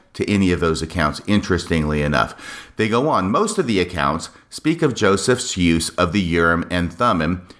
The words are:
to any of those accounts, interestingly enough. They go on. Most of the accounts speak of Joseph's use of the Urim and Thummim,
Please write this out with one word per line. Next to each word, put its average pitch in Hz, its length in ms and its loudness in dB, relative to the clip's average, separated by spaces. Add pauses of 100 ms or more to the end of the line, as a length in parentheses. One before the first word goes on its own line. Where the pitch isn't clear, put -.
(140)
to - 140 -4
any 98 220 2
of 87 80 2
those 80 240 0
accounts, 78 460 -2
interestingly 82 760 0
enough. 71 320 0 (420)
They 110 120 0
go 120 200 0
on. 98 220 0
Most 214 280 0
of 156 100 -2
the 104 100 2
accounts 78 520 -2 (200)
speak 165 320 -2
of 135 140 0
Joseph's 104 600 0
use 82 340 2
of 87 220 0
the 101 100 2
Urim 85 480 2
and 87 220 -2
Thummim, 90 500 0 (180)